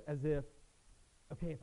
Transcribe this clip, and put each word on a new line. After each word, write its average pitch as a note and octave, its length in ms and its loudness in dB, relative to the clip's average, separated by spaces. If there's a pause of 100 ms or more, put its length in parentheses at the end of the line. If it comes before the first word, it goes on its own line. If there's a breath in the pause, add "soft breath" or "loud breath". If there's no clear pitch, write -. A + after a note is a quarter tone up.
as D3 180 0
if, D3 200 4 (880)
okay, E3 200 -2
if D3 100 -4